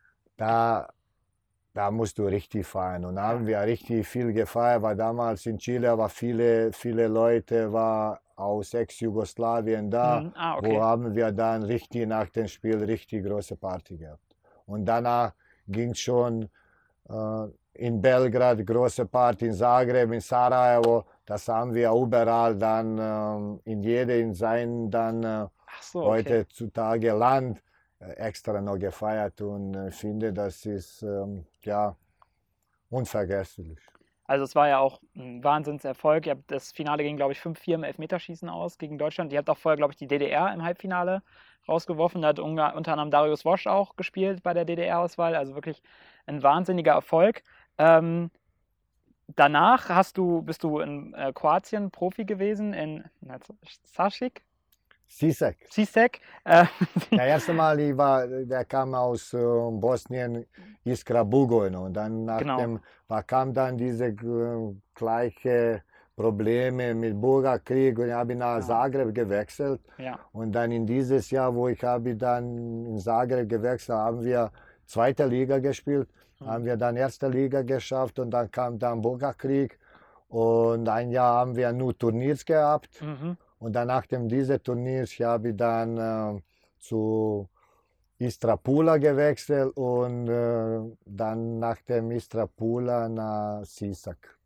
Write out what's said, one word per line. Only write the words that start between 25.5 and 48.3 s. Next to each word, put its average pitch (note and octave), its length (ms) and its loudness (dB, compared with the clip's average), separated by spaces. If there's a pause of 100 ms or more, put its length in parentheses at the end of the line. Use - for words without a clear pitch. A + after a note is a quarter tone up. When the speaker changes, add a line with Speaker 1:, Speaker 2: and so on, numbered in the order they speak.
Speaker 2:
Ach - 140 -20
so, F3 220 -8
okay. A2+ 360 2
Speaker 1:
heutzutage A2+ 720 -2
Land, B2 500 0 (360)
äh, F#2 140 -16
extra G#2 460 -6
noch G2+ 180 -4
gefeiert G#2 640 -4
und, G2+ 340 -8
äh, F#2+ 160 -8
finde, G#2+ 440 -6
das G2 320 -6
ist, G2+ 360 -10
ähm, G2+ 440 -8 (160)
ja, G#2 340 -2 (960)
unvergesslich. G2 880 -6 (460)
Speaker 2:
Also C#3 180 0
es C3+ 120 -8
war D3 120 6
ja C#3 120 4
auch C3+ 220 0 (140)
ein B2 280 -12
Wahnsinnserfolg. D3 840 0
Ihr D#3+ 80 -2
habt, C3+ 180 -12
das C#3 200 -6
Finale D3+ 320 -4
ging, D3 140 -4
glaub C#3 140 0
ich, C#3+ 80 -10
fünf E3 200 -8
vier E3 160 -2
im D#3+ 80 -4
Elfmeterschießen E3 640 -8
aus E3+ 280 -8
gegen D3+ 200 -10
Deutschland. D#3 340 -4
Ihr C#3+ 80 -2
habt D3 100 0
auch D3+ 80 2
vorher, D#3 200 2
glaub D3 140 2
ich, - 60 -20
die C#3+ 100 -12
D C#3+ 120 2
D C#3+ 100 0
R F3+ 240 2
im E3+ 100 -8
Halbfinale F3+ 580 -4 (460)
rausgeworfen. E3 540 -2
Da D3+ 80 4
hat D3 100 2
unga-, D#3 360 -2
unter E3 180 -4
anderem D3+ 180 -2
Darius D3+ 320 4
Wosch F3+ 240 0
auch F#3+ 280 0
gespielt F#3+ 460 -4
bei F3 120 -2
der E3+ 120 0
D-D-R-Auswahl. E3+ 680 -2
Also C#3 200 -4
wirklich D3+ 260 -10 (460)
ein D3 160 -8
wahnsinniger D#3+ 500 4
Erfolg. - 500 4 (340)
Ähm, E3 540 6 (960)